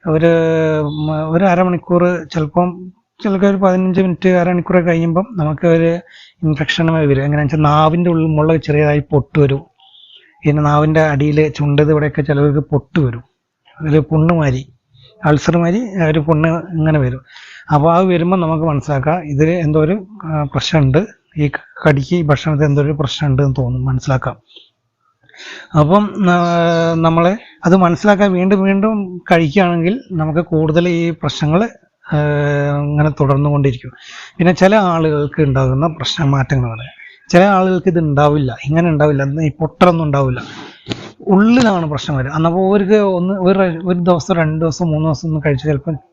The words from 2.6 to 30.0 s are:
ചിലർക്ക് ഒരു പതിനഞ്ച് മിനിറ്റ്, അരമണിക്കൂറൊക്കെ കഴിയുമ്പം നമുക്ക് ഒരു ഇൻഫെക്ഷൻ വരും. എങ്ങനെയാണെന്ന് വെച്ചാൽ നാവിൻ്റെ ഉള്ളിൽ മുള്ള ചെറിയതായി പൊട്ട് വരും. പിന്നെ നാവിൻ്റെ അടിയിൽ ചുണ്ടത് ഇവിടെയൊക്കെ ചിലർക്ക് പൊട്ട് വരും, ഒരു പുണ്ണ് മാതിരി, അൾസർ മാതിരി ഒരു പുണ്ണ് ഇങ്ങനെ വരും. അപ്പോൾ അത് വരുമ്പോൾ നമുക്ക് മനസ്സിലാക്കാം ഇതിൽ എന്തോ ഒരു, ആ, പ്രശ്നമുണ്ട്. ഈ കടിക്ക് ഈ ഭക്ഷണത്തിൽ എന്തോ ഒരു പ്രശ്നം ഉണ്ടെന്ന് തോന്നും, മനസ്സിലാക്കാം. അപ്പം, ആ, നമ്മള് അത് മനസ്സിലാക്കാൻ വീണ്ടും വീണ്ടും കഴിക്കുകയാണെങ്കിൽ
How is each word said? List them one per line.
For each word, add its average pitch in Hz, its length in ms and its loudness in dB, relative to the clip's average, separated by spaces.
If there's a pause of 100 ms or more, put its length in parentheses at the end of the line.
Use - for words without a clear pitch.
ചിലർക്ക് 196 260 0
ഒരു 196 120 2
പതിനഞ്ച് 185 420 0
മിനിറ്റ്, 185 300 0 (100)
അരമണിക്കൂറൊക്കെ 175 480 0
കഴിയുമ്പം 170 380 0 (100)
നമുക്ക് 156 300 -2
ഒരു 165 240 2 (520)
ഇൻഫെക്ഷൻ 156 440 -2
വരും. 151 380 0
എങ്ങനെയാണെന്ന് 147 200 -2
വെച്ചാൽ 156 180 0
നാവിൻ്റെ 156 480 2
ഉള്ളിൽ 160 260 0
മുള്ള 156 200 2
ചെറിയതായി 147 540 0
പൊട്ട് 143 280 -2
വരും. 139 240 2 (800)
പിന്നെ 151 200 0
നാവിൻ്റെ 151 420 2
അടിയിൽ 147 340 0 (100)
ചുണ്ടത് 147 420 0
ഇവിടെയൊക്കെ 151 320 0
ചിലർക്ക് 143 480 0
പൊട്ട് 147 300 -2
വരും, 120 240 -4 (540)
ഒരു 156 220 0
പുണ്ണ് 160 340 0
മാതിരി, 135 280 -2 (580)
അൾസർ 151 360 2
മാതിരി 170 260 0 (260)
ഒരു 156 120 0
പുണ്ണ് 156 300 0 (220)
ഇങ്ങനെ 156 260 0
വരും. 131 240 -2 (480)
അപ്പോൾ 151 220 4
അത് 180 120 4
വരുമ്പോൾ 180 360 0
നമുക്ക് 160 240 -2
മനസ്സിലാക്കാം 151 600 -2
ഇതിൽ 147 240 0 (120)
എന്തോ 156 200 0
ഒരു, 160 160 0 (280)
ആ, 156 200 -4
പ്രശ്നമുണ്ട്. 143 580 0 (360)
ഈ 147 120 0 (280)
കടിക്ക് 143 380 0
ഈ 175 60 0
ഭക്ഷണത്തിൽ 147 420 0
എന്തോ 143 180 2
ഒരു 147 100 -2
പ്രശ്നം 147 380 -4
ഉണ്ടെന്ന് 135 280 0
തോന്നും, 127 260 -4
മനസ്സിലാക്കാം. 131 520 -4 (1400)
അപ്പം, 190 520 2
ആ, 175 60 2 (580)
നമ്മള് 165 420 2 (280)
അത് 175 120 4
മനസ്സിലാക്കാൻ 190 560 2
വീണ്ടും 190 300 0
വീണ്ടും 196 320 0 (240)
കഴിക്കുകയാണെങ്കിൽ 175 840 0 (120)